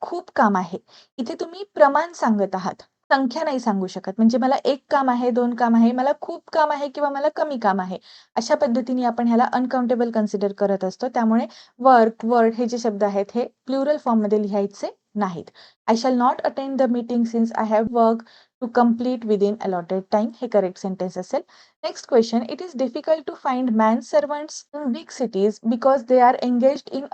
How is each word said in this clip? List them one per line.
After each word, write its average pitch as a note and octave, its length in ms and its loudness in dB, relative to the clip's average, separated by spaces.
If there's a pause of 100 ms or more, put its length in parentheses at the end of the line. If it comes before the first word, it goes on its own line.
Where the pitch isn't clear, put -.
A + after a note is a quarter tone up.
खूप - 340 -8
काम G#3 200 4
आहे", F3+ 220 -4 (400)
इथे C4 220 -8
तुम्ही F4 240 -12 (100)
प्रमाण D4+ 400 4
सांगत G#3 400 0
आहात, F#3 280 -6 (280)
संख्या C4+ 340 0
नाही C4+ 160 -2
सांगू G3 280 -2
शकत. F#3+ 300 -10
म्हणजे A3+ 200 4
"मला A#3+ 180 2 (100)
एक C4+ 240 -2
काम C4+ 200 2
आहे, A#3+ 220 0
दोन A#3+ 240 0
काम A#3 200 2
आहे, A#3 160 6
मला B3+ 280 0
खूप - 320 -12
काम D4+ 200 2
आहे C#4+ 180 -4
किंवा C#4+ 200 -4
मला C#4+ 260 -2
कमी D4+ 260 -4
काम G3 180 2
आहे", F#3 180 -8 (380)
अशा B3 200 -2
पद्धतीने B3+ 500 0
आपण A#3 220 0
ह्याला A#3 240 4
अनकाउंटेबल B3 580 0
कन्सिडर G#3 480 -2
करत G3 260 0
असतो. F#3 260 -6
त्यामुळे A#3 360 0 (340)
वर्क, A#3 460 6
वर्ड A3+ 280 4
हे A#3 120 -2
जे A#3+ 120 -4
शब्द G#3+ 260 -2
आहेत, G3+ 300 0
हे A#3 100 -2 (220)
प्लुरल C4+ 380 0
फॉर्ममध्ये G#3+ 380 2
लिहायचे G3+ 480 -4 (260)
नाहीत. F#3 280 -4 (440)
"I A3+ 80 4
shall B3+ 200 0
not B3 280 2
attend C4+ 360 -4
the C4 100 2
meeting A#3+ 360 -2
since A3+ 280 -2
I A3 140 -2
have A3 240 2
work A3+ 280 2 (420)
to B3 120 -4
complete A#3+ 560 2
within G3+ 260 0 (100)
allotted F#3+ 380 -4 (100)
time" A3 160 0 (100)
हे B3 80 -6
करेक्ट F#3+ 300 0
सेंटेन्स F#3+ 400 -6
असेल. B3+ 220 -4 (440)
नेक्स्ट F4 240 -12
क्वेश्चन, A3+ 400 2
"It D4 180 -10
is E4 120 -14
difficult D4+ 480 -2
to E4+ 140 -8
find B3+ 400 -2
man A3+ 240 4
servants D4 540 -2 (160)
in C#4+ 180 -4
big E4 240 -10
cities G#3+ 420 0 (100)
because C4 380 2
they B3+ 160 4
are B3 220 6
engaged B3 480 0
in C#4 220 -8